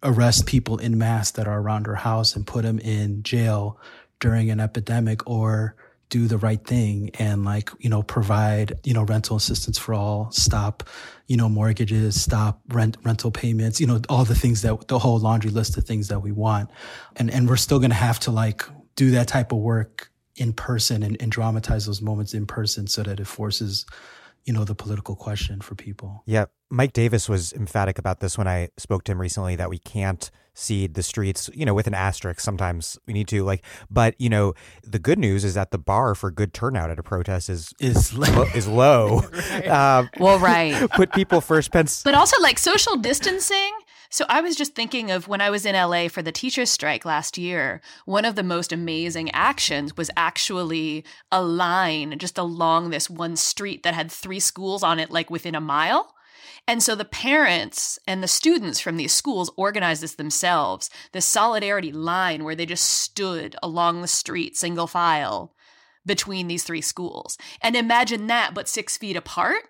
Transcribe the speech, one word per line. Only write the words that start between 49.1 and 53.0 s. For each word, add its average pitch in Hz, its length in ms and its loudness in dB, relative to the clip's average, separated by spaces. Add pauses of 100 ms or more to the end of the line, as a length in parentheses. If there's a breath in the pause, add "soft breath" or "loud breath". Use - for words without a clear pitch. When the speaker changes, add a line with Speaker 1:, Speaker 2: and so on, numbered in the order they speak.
Speaker 3:
actions 156 640 0
was 160 200 -6
actually 165 880 -2 (260 loud breath)
a 190 120 2
line 170 760 0
just 180 200 -8
along 170 520 0
this 151 200 -4